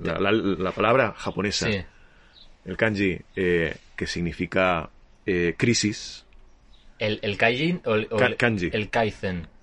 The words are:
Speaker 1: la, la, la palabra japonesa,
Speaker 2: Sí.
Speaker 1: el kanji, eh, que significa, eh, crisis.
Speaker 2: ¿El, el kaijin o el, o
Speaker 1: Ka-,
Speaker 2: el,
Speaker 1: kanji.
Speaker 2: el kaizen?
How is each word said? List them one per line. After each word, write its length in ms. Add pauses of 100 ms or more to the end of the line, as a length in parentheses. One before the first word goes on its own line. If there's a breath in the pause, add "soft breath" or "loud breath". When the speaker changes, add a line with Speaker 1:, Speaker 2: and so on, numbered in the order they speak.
Speaker 1:
la, 200
la, 100
la 400
palabra 460
japonesa, 520
Speaker 2:
Sí. 120 (840 soft breath)
Speaker 1:
el 120
kanji, 420 (160)
eh, 420 (200)
que 100
significa, 840 (360)
eh, 320
crisis. 680 (760)
Speaker 2:
¿El, 220
el 140
kaijin 480
o 120
el, 140
o 80
Speaker 1:
Ka-, 80
Speaker 2:
el, 100
Speaker 1:
kanji. 360
Speaker 2:
el 160
kaizen? 600 (140)